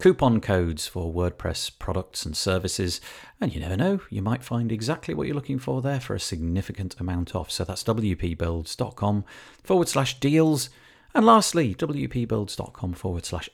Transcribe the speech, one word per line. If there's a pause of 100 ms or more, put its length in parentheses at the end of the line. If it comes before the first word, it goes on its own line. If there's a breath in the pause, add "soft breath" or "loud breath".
Coupon
codes
for
WordPress
products
and
services, (360 loud breath)
and
you
never
know,
you
might
find
exactly
what
you're
looking
for
there
for
a
significant
amount
off.
So
that's
W
P
builds
dot
com (360 loud breath)
forward
slash
deals. (420 soft breath)
And
lastly,
W
P
builds
dot
com
forward
slash